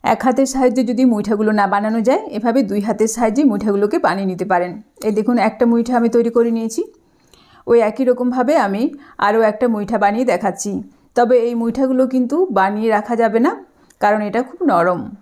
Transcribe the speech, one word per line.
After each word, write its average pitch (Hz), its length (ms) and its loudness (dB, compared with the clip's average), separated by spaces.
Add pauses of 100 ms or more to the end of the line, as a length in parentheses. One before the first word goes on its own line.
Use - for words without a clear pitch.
এক 220 220 0
হাতের 262 280 2
সাহায্যে 254 360 2
যদি 247 160 0
মুইঠাগুলো 214 540 0
না 202 140 4
বানানো 214 340 0
যায়, 302 140 2 (160)
এভাবে 233 220 0 (100)
দুই 202 180 -2
হাতের 220 280 0
সাহায্যে 233 340 0
মুইঠাগুলোকে 208 560 0
বানিয়ে 196 260 -2
নিতে 180 200 -6
পারেন। 180 200 0 (360)
এই 220 100 -2
দেখুন, 220 180 0 (140)
একটা 220 220 0
মুইঠা 233 280 0
আমি 233 160 2
তৈরি 233 220 2
করে 233 140 2
নিয়েছি। 226 300 -4 (880)
ওই 233 100 4 (120)
একই 220 200 -4
রকমভাবে 247 440 0 (120)
আমি 196 180 -2 (440)
আরও 214 140 2
একটা 214 320 0
মুইঠা 208 300 -4
বানিয়ে 214 280 0
দেখাচ্ছি। 185 400 -4 (460)
তবে 240 180 4 (120)
এই 240 140 -2
মুইঠাগুলো 254 420 0 (100)
কিন্তু 254 220 0 (240)
বানিয়ে 208 360 0
রাখা 214 260 -2
যাবে 226 240 2
না, 370 60 2 (500)
কারণ 208 180 2 (100)
এটা 226 200 -2
খুব - 100 -20 (120)
নরম। 175 300 0 (200)